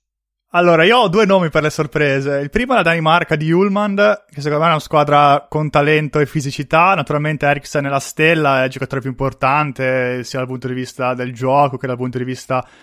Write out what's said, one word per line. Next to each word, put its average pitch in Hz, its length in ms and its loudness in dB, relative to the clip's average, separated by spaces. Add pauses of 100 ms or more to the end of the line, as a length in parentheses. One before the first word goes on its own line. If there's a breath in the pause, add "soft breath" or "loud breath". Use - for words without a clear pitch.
(540)
Allora, 175 300 4
io 220 140 4
ho 220 120 2
due 202 180 2
nomi 185 240 2
per 156 100 0
le 151 80 0
sorprese. 143 720 -2
Il 143 100 -6
primo 247 240 -2
è 233 40 2
la 202 40 2
Danimarca 165 540 2
di 156 160 0
Ullmann, 196 440 2
che 202 460 0
secondo 147 200 -2
me 165 40 2
è 170 40 4
una 156 100 2
squadra 147 680 2
con 151 220 -2
talento 151 480 0
e 151 80 2
fisicità. 160 720 0
Naturalmente 151 500 -4
Eriksen 143 400 -2
è - 20 -4
la 139 120 -2
stella, 151 640 0
è - 20 0
il 131 60 -4
giocatore - 300 -6
più 131 100 -6
importante, 131 1120 -2
sia 131 160 -8
dal 127 80 -6
punto 127 200 -10
di 127 60 -6
vista 127 400 -6
del 123 220 -8
gioco 131 420 0
che - 80 -8
dal 127 120 -4
punto 127 200 -6
di 127 60 -4
vista 127 440 -6 (160 soft breath)